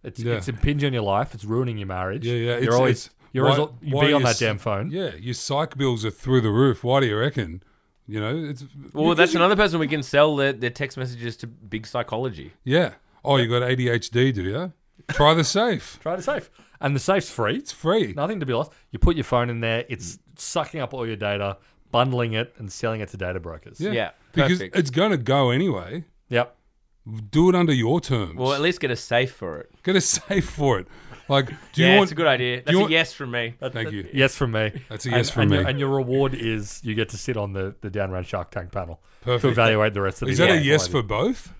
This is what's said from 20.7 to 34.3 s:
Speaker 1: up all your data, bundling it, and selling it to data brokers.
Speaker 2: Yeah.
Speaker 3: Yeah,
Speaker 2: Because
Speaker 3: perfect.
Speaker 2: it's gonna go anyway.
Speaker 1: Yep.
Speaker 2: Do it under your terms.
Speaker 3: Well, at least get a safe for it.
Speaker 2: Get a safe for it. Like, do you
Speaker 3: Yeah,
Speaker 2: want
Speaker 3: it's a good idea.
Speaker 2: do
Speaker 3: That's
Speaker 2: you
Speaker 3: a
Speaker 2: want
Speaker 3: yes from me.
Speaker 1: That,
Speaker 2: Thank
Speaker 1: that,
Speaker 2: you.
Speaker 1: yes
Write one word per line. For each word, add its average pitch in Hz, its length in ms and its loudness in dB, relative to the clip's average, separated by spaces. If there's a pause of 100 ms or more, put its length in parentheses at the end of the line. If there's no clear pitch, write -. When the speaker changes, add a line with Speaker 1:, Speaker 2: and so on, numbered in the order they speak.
Speaker 1:
up 127 140 -8
all 127 120 -6
your 113 120 -6
data, 101 400 -4 (340)
bundling 123 420 0
it, 117 260 -4
and 104 120 -14
selling 113 300 -4
it 98 80 -8
to - 80 -14
data 92 240 -6
brokers. 82 400 -16
Speaker 2:
Yeah. 196 100 -4
Speaker 3:
Yeah, 110 200 -2 (200)
Speaker 2:
Because 151 220 2
Speaker 3:
perfect. 180 240 -2
Speaker 2:
it's 156 140 0
gonna 185 260 2
go 131 320 2
anyway. 127 560 -2 (240)
Speaker 1:
Yep. 120 260 0 (720)
Speaker 2:
Do 165 200 6
it 180 60 4
under 170 180 4
your 127 280 2
terms. 101 360 -2
Speaker 3:
Well, 131 160 0
at 143 80 -2
least 175 180 0
get 135 120 -2
a 117 40 -2
safe 123 380 0
for 80 260 -10
it. - 120 -18 (120)
Speaker 2:
Get 185 120 0
a 185 60 6
safe - 480 0
for 139 300 0
it. 92 80 -10 (420)
Like, 139 180 2 (260)
do 147 80 0
you 170 60 6
Speaker 3:
Yeah, - 100 8
Speaker 2:
want 202 60 8
Speaker 3:
it's 175 80 0
a 156 40 -10
good 165 120 2
idea. 123 300 2
Speaker 2:
do 127 80 -12
Speaker 3:
That's 147 80 0
Speaker 2:
you 180 40 6
Speaker 3:
a 190 40 6
Speaker 2:
want 202 100 2
Speaker 3:
yes 160 220 2
from 131 180 -10
me. 120 280 -4
Speaker 1:
That, 131 140 -8
Speaker 2:
Thank 113 160 -4
Speaker 1:
that, 107 60 -8
Speaker 2:
you. 92 180 -8
Speaker 1:
yes 135 220 4